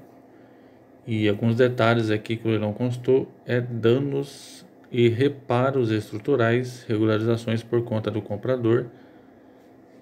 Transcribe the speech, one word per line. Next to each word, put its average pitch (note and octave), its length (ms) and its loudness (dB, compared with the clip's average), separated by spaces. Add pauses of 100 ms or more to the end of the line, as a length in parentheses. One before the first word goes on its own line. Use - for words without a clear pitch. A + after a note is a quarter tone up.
(1040)
E G#2+ 240 0
alguns A2+ 260 2
detalhes A#2 540 4
aqui G#2+ 280 -2
que A2+ 100 -6
o A2+ 40 2
leilão G#2+ 220 0
constou B2+ 580 -2 (140)
é B2 160 -2
danos B2 1040 -2 (260)
e A#2+ 180 4
reparos B2+ 840 0
estruturais, A#2+ 960 -2
regularizações A2 760 0
por A#2 220 0
conta A2 260 -4
do G#2 120 -4
comprador. A#2+ 640 0 (1160)